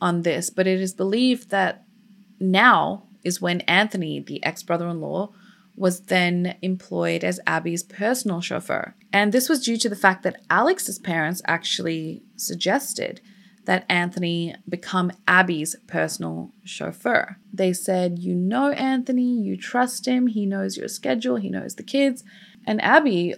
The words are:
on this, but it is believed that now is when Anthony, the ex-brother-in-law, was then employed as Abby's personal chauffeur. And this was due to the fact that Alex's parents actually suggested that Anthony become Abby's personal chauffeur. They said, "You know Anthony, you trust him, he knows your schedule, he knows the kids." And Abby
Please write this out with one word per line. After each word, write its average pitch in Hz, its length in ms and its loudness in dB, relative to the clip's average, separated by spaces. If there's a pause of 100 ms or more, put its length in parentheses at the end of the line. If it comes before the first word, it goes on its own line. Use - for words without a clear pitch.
on 175 220 2
this, 170 260 0
but 190 180 2
it 185 140 2
is 185 120 -4
believed 240 580 2
that 190 340 0 (540)
now 190 640 4 (200)
is 180 180 -4
when 175 200 0
Anthony, 175 580 0
the 143 240 -10
ex-brother-in-law, 170 880 -4 (460)
was 185 240 0
then 175 600 0
employed 175 600 -2
as 180 220 -2
Abby's 170 380 -2
personal 208 580 -2
chauffeur. - 540 -6 (180)
And 208 180 4
this 254 160 2
was 285 160 2
due 233 140 0
to 226 120 0
the 202 60 -6
fact 190 280 2
that - 260 -4
Alex's 277 500 0
parents 165 460 -2
actually 165 800 -4 (120)
suggested - 840 -4 (440)
that 185 240 0
Anthony 175 680 -2 (140)
become 180 420 -2 (160)
Abby's 180 480 4 (120)
personal 165 640 -4 (120)
chauffeur. - 760 -2 (140)
They 185 220 0
said, 180 460 -2
"You 180 160 -4
know 226 340 0
Anthony, 247 720 0
you 196 160 -2
trust 247 500 -2
him, 254 200 4
he 214 180 -2
knows 196 320 -2
your - 100 -6
schedule, 247 500 -2
he 196 120 -4
knows - 260 -8
the - 80 -12
kids." 277 400 0 (440)
And 214 160 0
Abby 220 540 4